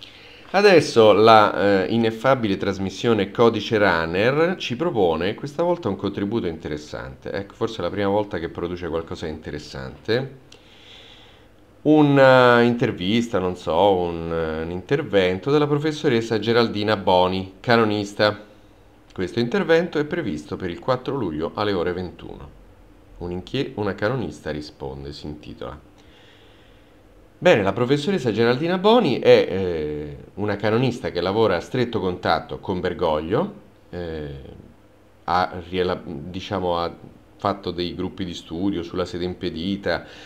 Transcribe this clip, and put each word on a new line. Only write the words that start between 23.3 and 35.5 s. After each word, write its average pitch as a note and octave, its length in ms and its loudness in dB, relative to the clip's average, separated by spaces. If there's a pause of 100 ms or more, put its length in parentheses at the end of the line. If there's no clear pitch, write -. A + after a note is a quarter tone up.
una G2+ 200 -4
canonista G#2 560 -4
risponde, C#2 640 -12
si - 140 -14
intitola. D2 520 -14 (1600)
Bene, C#3+ 260 4
la G2 120 0
professoressa C3+ 580 0
Geraldina B2+ 460 0
Boni G3 400 4
è, A#2+ 280 8
eh, D2+ 720 -4 (200)
una G2+ 200 -2
canonista A2+ 540 0
che E2+ 100 -4
lavora F#2+ 360 2
a E2 40 -2
stretto A#2+ 400 -4
contatto F2+ 600 -2
con F#2 200 -4
Bergoglio, F2 720 -2 (380)
eh, D#2+ 400 -10 (920)
ha F2+ 440 -2